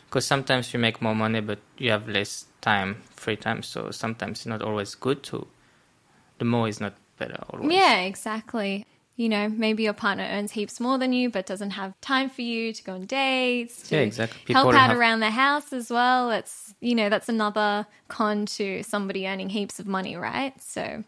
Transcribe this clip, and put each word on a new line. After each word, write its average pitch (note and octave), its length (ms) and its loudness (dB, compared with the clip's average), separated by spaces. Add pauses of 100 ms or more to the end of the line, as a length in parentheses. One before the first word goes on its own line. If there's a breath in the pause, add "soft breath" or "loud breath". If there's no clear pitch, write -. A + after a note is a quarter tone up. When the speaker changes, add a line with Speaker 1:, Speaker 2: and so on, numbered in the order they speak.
(100)
Speaker 1:
'Cause B2+ 160 0
sometimes C3 460 0
you B2 60 -2
make A2+ 240 0
more A2 120 2
money, A2 260 0
but G#2 180 -6 (200)
you B2 120 0
have G#2+ 180 0
less G2+ 380 -4 (140)
time, G#2 420 0 (140)
free G#2+ 200 -2
time, A2+ 260 -4
so - 280 -8
sometimes A2+ 500 -6
it's - 60 -12
not A2 160 -6
always G#2+ 320 -4
good C#3+ 300 -2
to, - 220 -8 (920 soft breath)
the B2 60 -2
more A#2 240 2
is G#2 120 -6
not G2+ 140 -6 (240)
better - 320 -8
always. - 220 -2
Speaker 2:
Yeah, E4+ 280 6
exactly. G3+ 840 -6 (300 soft breath)
You A#3 120 0
know, G#3 220 2
maybe A3 320 0
your G#3+ 100 2
partner G3 380 -2
earns G#3 220 -4
heaps G#3 280 -6
more B3 180 2
than B3+ 140 2
you, B3 180 2
but F#3+ 140 -2
doesn't G3+ 280 -6
have F#3+ 280 -8
time C4+ 300 0
for C4+ 120 -10
you A3+ 300 -2
to - 100 -12
go F#3+ 120 -10
on F#3 120 -10
dates, B3+ 840 0
to D#3 80 2
Speaker 1:
Yeah, D3+ 60 4
exactly. A2+ 520 -2
Speaker 2:
help C4 140 8
Speaker 1:
People C4 120 10
Speaker 2:
out C4 100 10
Speaker 1:
have A#3+ 80 4
Speaker 2:
around A3+ 220 4
the A3 100 2
house C#4 440 2
as A#3+ 160 -6
well. B3 400 4
It's, - 500 -6
you A#3+ 140 0
know, A3 160 4
that's G#3 180 2
another G#3 580 2 (220 soft breath)
con G#3 360 0 (120)
to G3 260 -2
somebody G3 440 -4
earning F#3+ 240 -4
heaps G3+ 280 -4
of F#3 80 -12
money, F#3+ 300 -4
right? C4 460 -4
So - 460 -6